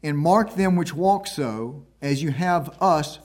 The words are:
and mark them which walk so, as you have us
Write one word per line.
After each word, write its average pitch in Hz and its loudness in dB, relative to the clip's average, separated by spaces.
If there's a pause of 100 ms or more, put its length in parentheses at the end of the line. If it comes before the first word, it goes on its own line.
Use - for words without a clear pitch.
and 147 -2
mark 196 2
them 185 4
which 170 -2
walk 190 0
so, 123 -6 (160)
as 143 -2
you 160 0
have 160 -2
us 156 0